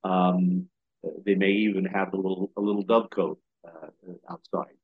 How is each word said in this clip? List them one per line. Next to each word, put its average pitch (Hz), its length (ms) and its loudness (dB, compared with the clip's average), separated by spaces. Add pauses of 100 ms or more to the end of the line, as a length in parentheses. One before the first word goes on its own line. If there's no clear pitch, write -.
Um, 90 600 2 (580)
they 101 100 4
may 98 160 2
even 101 360 2
have 95 260 -2
a 98 40 -4
little, 95 400 -4
a 101 40 -6
little 101 240 0
dovecote, 92 540 0 (280)
uh, 80 220 -20 (420)
outside. - 540 -8